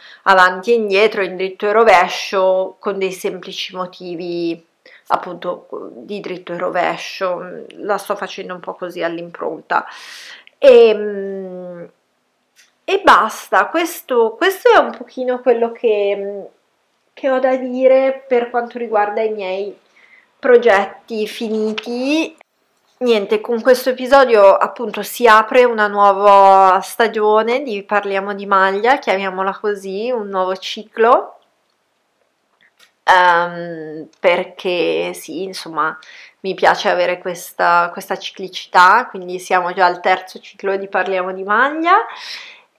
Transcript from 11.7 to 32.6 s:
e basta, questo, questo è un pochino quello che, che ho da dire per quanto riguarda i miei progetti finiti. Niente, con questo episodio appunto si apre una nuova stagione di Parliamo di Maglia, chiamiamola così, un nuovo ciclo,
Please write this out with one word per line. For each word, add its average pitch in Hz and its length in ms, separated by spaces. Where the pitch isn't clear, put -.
e 381 180
basta, 208 640
questo, 247 720
questo 381 360
è 392 60
un 240 180
pochino 254 440
quello 233 320
che, 202 760
che - 180
ho 262 80
da 262 180
dire 262 720
per 240 240
quanto 233 280
riguarda 214 440
i 220 80
miei 196 460
progetti 226 880
finiti. 233 1080
Niente, 214 380
con 233 200
questo 254 300
episodio 247 640
appunto 214 480
si 233 240
apre 220 380
una 214 240
nuova 196 960
stagione 220 800
di 202 180
Parliamo 202 500
di 196 140
Maglia, 202 520
chiamiamola 190 600
così, 202 540
un 214 160
nuovo 190 280
ciclo, 226 800